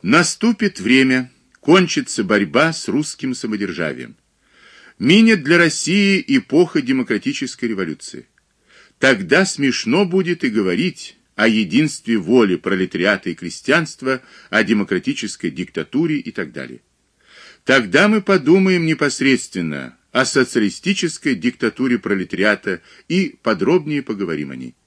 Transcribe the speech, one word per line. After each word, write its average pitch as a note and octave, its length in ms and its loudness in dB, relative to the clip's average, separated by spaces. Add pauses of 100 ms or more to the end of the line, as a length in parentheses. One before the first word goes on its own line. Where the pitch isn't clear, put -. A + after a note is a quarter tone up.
Наступит F3 760 2
время, B2+ 520 2 (280)
кончится D#3+ 640 2
борьба G2+ 480 2
с - 160 -10
русским C3+ 460 -4
самодержавием. E2+ 800 -6 (840)
Минет G3 440 4
для D#3+ 140 2
России F#3 720 0
эпоха D3+ 560 2
демократической B2+ 840 -4
революции. F#2+ 600 -8 (720)
Тогда C3 440 2
смешно C#3+ 640 0
будет F3 380 -2
и C3 60 0
говорить G#2+ 680 -2 (180)
о G#2+ 140 2
единстве A2+ 680 0
воли G2+ 380 4
пролетариата F#2 760 -2
и E2+ 40 -6
крестьянства, C3 880 -4 (280)
о G#2+ 140 2
демократической G2+ 840 -2
диктатуре C#3 680 -4
и A#2+ 140 -8
так E2+ 220 -10
далее. B1+ 280 -14 (840)
Тогда B2 420 4
мы G#3+ 140 2
подумаем F#3 640 4
непосредственно F#2+ 1120 -2 (140)
о B2+ 120 2
социалистической C3+ 1120 -2
диктатуре A#2+ 640 -2
пролетариата G2 800 -2 (300)
и F3 320 -2
подробнее D3 600 0
поговорим E2 500 -6
о C2 40 -14
ней. B1+ 200 -14 (120)